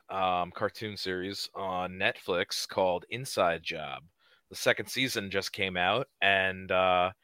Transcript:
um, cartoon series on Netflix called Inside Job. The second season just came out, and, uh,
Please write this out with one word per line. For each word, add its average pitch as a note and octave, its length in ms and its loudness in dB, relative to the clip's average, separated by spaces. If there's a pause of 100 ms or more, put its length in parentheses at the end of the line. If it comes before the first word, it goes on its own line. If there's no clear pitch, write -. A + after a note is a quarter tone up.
um, F2+ 420 2
cartoon G#2 460 -4
series F#2 580 -4
on F#2 380 -4
Netflix F#2+ 760 -2
called F2+ 420 0
Inside F#2+ 540 0
Job. D2 400 -8 (460)
The F#2+ 60 -16
second A2+ 320 2
season A#2 440 -2
just F#2+ 220 -2
came F#2+ 240 -2
out, G2+ 320 2 (120)
and, F#2+ 500 2
uh, F#2 400 4 (120)